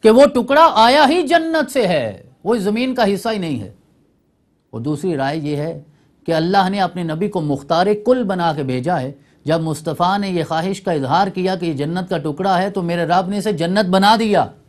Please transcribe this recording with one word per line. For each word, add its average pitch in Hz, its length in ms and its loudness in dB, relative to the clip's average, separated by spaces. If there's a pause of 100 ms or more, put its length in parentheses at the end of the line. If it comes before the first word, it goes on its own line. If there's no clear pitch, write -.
कि 220 80 8
वो 254 160 8
टुकड़ा 277 400 4
आया 254 380 6
ही 330 180 2
जन्नत 320 460 0
से 233 180 0
है, 127 380 -2 (220)
वो 233 100 0
ज़मीन 226 380 -2
का 247 100 2
हिस्सा 202 260 -2
ही 220 80 -4
नहीं 160 200 -4
है। 98 160 -12 (1000)
और 113 60 -10
दूसरी 151 360 -4
राय 143 320 -4
ये 147 80 -4
है 151 300 -8 (400)
कि 170 60 -2
अल्लाह 180 360 2
ने 202 100 -4
अपने 180 260 -2
नबी 160 240 -4
को 196 120 -4
मुख्तार 165 540 0
कुल 247 300 0
बना 170 300 -2
के 147 80 -6
भेजा 131 340 -2
है। 139 220 -6 (280)
जब 160 140 0
मुस्तफ़ा 160 580 -2
ने 202 120 -4
ये 170 140 -2
ख्वाहिश 175 360 -4
का 185 120 -4
इजहार 160 380 0
किया 185 260 -2
कि 175 100 -6
ये 165 80 -4
जन्नत 165 340 -6
का 175 100 -2
टुकड़ा 156 380 -2
है, 190 140 0
तो 196 120 -6
मेरे 170 220 -2
रब 180 260 0
ने 208 80 -4
इसे 208 140 -4
जन्नत 180 340 0
बना 196 300 4
दिया। 202 360 0 (160)